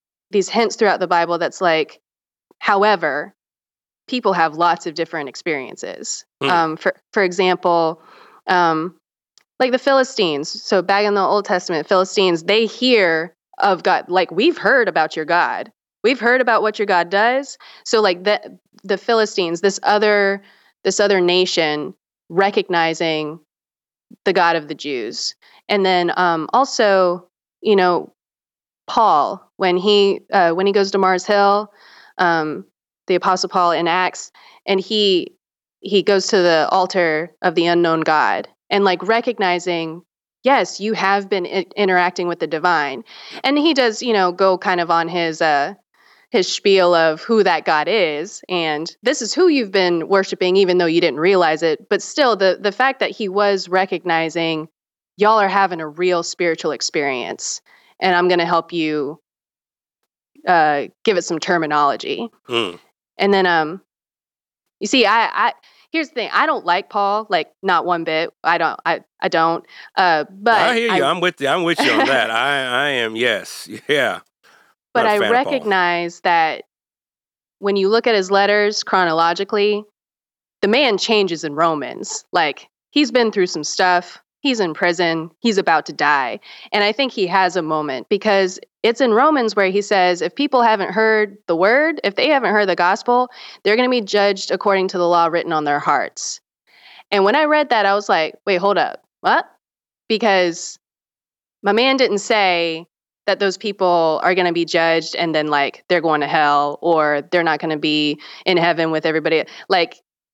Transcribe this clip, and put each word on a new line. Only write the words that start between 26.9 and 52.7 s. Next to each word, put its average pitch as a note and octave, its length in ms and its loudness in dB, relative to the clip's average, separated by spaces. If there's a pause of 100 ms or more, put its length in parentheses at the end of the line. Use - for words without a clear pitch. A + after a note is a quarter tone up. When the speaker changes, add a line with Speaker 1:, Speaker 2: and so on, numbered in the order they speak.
Speaker 1:
you G#3+ 140 2
know, F3+ 380 2 (760)
Paul, D#3+ 720 2
when F3+ 220 0
he, G3+ 420 2 (120)
uh, F3 200 4
when F#3+ 140 0
he G3+ 60 2
goes G3 200 2
to G3+ 60 0
Mars F#3 280 2
Hill, G3+ 460 2 (460)
um, E3 460 -2 (420)
the F#3 80 0
Apostle F#3 340 0
Paul F3 240 2
in E3+ 160 -2
Acts, F3+ 440 -4 (340)
and F#3+ 140 0
he, G3+ 540 -2 (460)
he F#3+ 220 0
goes F#3+ 260 0
to - 100 0
the E3+ 320 2
altar F3 720 -2
of F3+ 120 -2
the E3+ 120 2
unknown E3+ 360 2
God C3+ 460 0 (200)
and, G3+ 160 0
like, F3+ 180 0
recognizing, F3+ 1000 -2 (400)
"Yes, F#3+ 380 0
you G#3 140 -4
have G3 340 -2
been F#3+ 180 -2
i-, F#3+ 200 -4 (100)
interacting F3+ 520 0
with E3+ 120 -6
the D#3+ 80 -4
divine." D#3 560 -2 (400)
And C#4 140 0
he D4+ 160 2
does, A#3+ 280 0
you B3 100 -2
know, F#3 200 2
go F#3 260 2
kind F#3 220 -2
of E3+ 100 -4
on E3 180 2
his, E3 320 -4
uh, D#3 340 0 (560)
his F#3 220 0
spiel F#3 420 4
of D#3+ 280 2
who A3 220 2
that E3+ 200 0
God D3+ 220 0
is, E3+ 640 -2
and, D#3+ 560 -4
"This C4+ 180 -2
is G#3 120 -8
who F4+ 120 4
you've C4 240 2
been F3+ 380 0
worshiping, F#3+ 480 0
even F3+ 220 4
though F3 80 2
you E3 140 2
didn't D3+ 200 0
realize E3 420 2
it." D#3+ 260 -2
But G3 140 -2
still, C4 320 0
the, F#3+ 260 2
the G3 120 -2